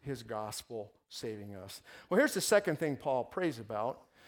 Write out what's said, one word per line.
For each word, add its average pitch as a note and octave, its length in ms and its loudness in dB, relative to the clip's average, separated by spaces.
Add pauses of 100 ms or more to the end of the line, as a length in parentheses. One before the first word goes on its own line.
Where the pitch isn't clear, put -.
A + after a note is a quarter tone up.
his B2+ 220 -6
gospel G#2+ 680 -6 (160)
saving G#2 480 -8
us. F#2+ 260 -12 (280)
Well, F3+ 80 4
here's C#4+ 160 6
the F#3+ 80 0
second G3 380 4
thing D3 180 0
Paul C3 260 0
prays E3 360 -2
about. A2 420 -4 (260)